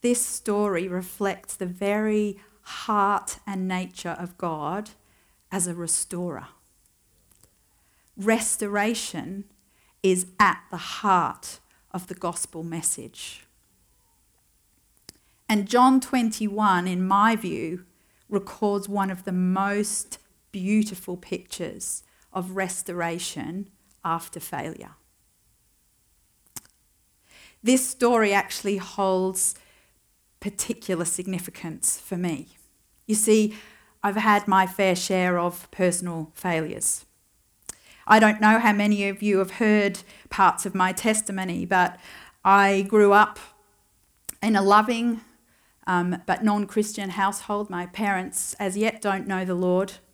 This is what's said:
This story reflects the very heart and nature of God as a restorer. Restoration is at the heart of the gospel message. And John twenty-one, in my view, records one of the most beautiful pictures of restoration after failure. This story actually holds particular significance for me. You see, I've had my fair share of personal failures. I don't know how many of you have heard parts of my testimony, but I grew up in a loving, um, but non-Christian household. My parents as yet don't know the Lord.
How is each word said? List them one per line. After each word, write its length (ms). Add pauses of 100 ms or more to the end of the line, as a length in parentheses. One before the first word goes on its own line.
This 240
story 600
reflects 680
the 120
very 720 (220)
heart 840
and 220
nature 520
of 200
God 500 (640)
as 160
a 80
restorer. 720 (1700)
Restoration 1300 (580)
is 240 (140)
at 320
the 60
heart 840 (320)
of 160
the 80
gospel 480
message. 840 (2000)
And 200
John 320
twenty-one, 880
in 200
my 280
view, 500 (440)
records 600
one 220
of 140
the 60
most 840 (340)
beautiful 680
pictures 840 (300)
of 240
restoration 1120 (340)
after 360
failure. 560 (2750)
This 260
story 460
actually 440
holds 760 (840)
particular 680
significance 920
for 180
me. 400 (480)
You 80
see, 420 (500)
I've 120
had 320
my 180
fair 300
share 420
of 320
personal 600
failures. 720 (1000)
I 140
don't 220
know 180
how 140
many 340
of 140
you 160
have 140
heard 480 (300)
parts 360
of 100
my 160
testimony, 760
but 320 (460)
I 460
grew 240
up 260 (1000)
in 160
a 40
loving, 600 (640)
um, 380
but 180
non-Christian 680
household. 580
My 160
parents 680
as 200
yet 260
don't 240
know 200
the 100
Lord. 380 (200)